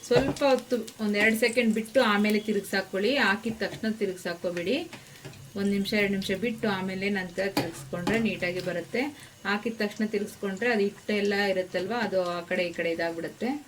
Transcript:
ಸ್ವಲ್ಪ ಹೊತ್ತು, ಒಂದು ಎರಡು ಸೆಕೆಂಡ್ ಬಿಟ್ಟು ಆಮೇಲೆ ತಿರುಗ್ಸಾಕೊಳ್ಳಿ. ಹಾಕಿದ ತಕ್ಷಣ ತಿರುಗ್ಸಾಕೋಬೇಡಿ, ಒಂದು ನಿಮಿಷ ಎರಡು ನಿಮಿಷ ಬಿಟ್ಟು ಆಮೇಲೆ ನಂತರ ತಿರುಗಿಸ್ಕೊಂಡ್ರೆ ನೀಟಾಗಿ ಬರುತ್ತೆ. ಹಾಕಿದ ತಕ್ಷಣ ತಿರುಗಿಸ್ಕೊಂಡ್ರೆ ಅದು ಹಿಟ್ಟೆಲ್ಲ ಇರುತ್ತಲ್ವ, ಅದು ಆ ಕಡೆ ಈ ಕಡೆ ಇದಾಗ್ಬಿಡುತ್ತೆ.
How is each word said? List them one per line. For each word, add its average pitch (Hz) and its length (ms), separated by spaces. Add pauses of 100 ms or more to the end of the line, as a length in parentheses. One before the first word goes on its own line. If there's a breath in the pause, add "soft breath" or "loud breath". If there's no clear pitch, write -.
ಸ್ವಲ್ಪ 269 340 (120)
ಹೊತ್ತು, 240 240 (280)
ಒಂದು 208 180
ಎರಡು 220 200
ಸೆಕೆಂಡ್ 233 360
ಬಿಟ್ಟು 220 200 (140)
ಆಮೇಲೆ 208 340
ತಿರುಗ್ಸಾಕೊಳ್ಳಿ. 202 640 (140)
ಹಾಕಿದ 214 380
ತಕ್ಷಣ 180 260 (100)
ತಿರುಗ್ಸಾಕೋಬೇಡಿ, 180 760 (840 loud breath)
ಒಂದು 202 180
ನಿಮಿಷ 196 240
ಎರಡು 202 160
ನಿಮಿಷ 196 160 (120)
ಬಿಟ್ಟು 226 220 (120)
ಆಮೇಲೆ 190 280 (120)
ನಂತರ 185 260 (140)
ತಿರುಗಿಸ್ಕೊಂಡ್ರೆ 175 680
ನೀಟಾಗಿ 180 440
ಬರುತ್ತೆ. 175 320 (460 loud breath)
ಹಾಕಿದ 214 360
ತಕ್ಷಣ 202 200 (100)
ತಿರುಗಿಸ್ಕೊಂಡ್ರೆ 202 600
ಅದು 202 140
ಹಿಟ್ಟೆಲ್ಲ 202 460 (200)
ಇರುತ್ತಲ್ವ, 185 400 (120)
ಅದು 185 140 (180)
ಆ - 20 (100)
ಕಡೆ 180 200
ಈ 175 100
ಕಡೆ 170 160
ಇದಾಗ್ಬಿಡುತ್ತೆ. 165 540 (180)